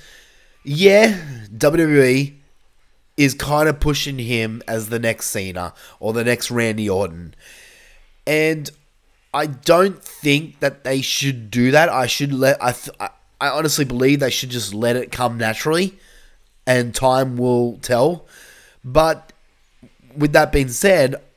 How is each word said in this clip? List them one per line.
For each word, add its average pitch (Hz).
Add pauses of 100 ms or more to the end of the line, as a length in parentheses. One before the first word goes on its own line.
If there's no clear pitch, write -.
(640)
yeah, 196 (360)
W 151
W 147
E 135 (800)
is 139
kinda 147
pushing 143
him 113
as 110
the 117
next 113
Cena 90 (260)
or 110
the 117
next 120
Randy 110
Orton. 87 (920)
And 156 (640)
I 147
don't 165
think 147
that 139
they 135
should 120
do 123
that. 156
I 123
should 143
let, 135
I 123
th-, -
I, - (280)
I 139
honestly 147
believe 131
they 131
should 127
just 113
let 117
it 127
come 120
naturally 156 (680)
and 123
time 131
will 120
tell. 139 (580)
But 151 (840)
with 147
that 151
being 135
said 139 (200)